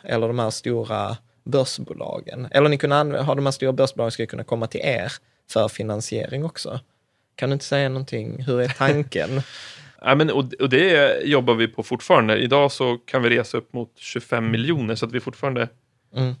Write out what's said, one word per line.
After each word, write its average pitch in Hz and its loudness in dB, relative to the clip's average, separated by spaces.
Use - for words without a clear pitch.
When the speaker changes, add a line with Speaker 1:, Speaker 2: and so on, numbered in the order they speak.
Speaker 1:
eller 113 0
de 120 -2
här 113 0
stora 110 -4
börsbolagen. - -4
Eller 143 6
ni 143 2
kunde 143 2
anv-, 147 2
ha 139 2
de 139 0
här 135 2
stora 131 0
börsbolagen 123 0
skulle 113 -4
kunna - -10
komma 113 -2
till - -6
er 123 -2
för 110 2
finansiering 110 -6
också. - -8
Kan 127 -2
du - 0
inte 139 -4
säga 139 0
någonting? 123 -6
Hur 123 0
är 123 0
tanken? 135 0
Speaker 2:
<laughs> - -20
Ja, 131 8
men, 156 4
och, 127 0
och 135 2
det 147 4
jobbar 123 4
vi 113 2
på - -8
fortfarande. 113 4
Idag 139 4
så 120 -2
kan 131 -2
vi 117 4
resa 120 -2
upp - -10
mot 120 -8
tjugofem 117 -4
miljoner, 117 0
så 117 -4
att 120 -6
vi 123 -2
fortfarande, 123 -4
Speaker 1:
Mm. 127 0